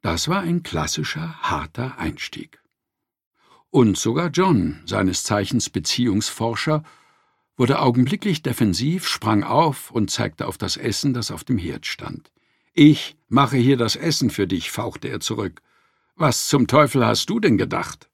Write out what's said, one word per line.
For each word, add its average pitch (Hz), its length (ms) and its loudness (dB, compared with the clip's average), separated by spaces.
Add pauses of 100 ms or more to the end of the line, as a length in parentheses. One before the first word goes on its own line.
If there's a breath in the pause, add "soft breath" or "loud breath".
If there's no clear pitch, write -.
Das - 280 -2
war 190 120 0
ein 170 220 -2
klassischer, 82 760 -6
harter - 580 -6
Einstieg. - 600 -10 (1080 soft breath)
Und 113 280 6
sogar 156 320 -2
John, 131 560 2
seines 95 400 -2
Zeichens 104 440 -2
Beziehungsforscher, 113 1120 -2 (760 soft breath)
wurde 127 220 4
augenblicklich 143 640 2
defensiv, 123 640 0
sprang 107 360 0
auf 147 480 0
und 110 180 0
zeigte - 380 -4
auf - 100 -8
das - 180 -4
Essen, 123 380 -2
das 120 160 -4
auf - 140 -10
dem 127 140 -2
Herd - 280 -8
stand. - 460 -12 (420)
„Ich - 420 6 (120)
mache 131 300 2
hier 127 200 4
das 113 180 0
Essen 147 340 0
für 98 180 0
dich“, 90 240 -4
fauchte - 360 -8
er - 120 -6
zurück. 107 420 -6 (540)
„Was 147 320 0
zum 127 200 2
Teufel 135 380 4
hast 113 240 0
du 220 100 -2
denn 156 180 4
gedacht?“ - 560 -4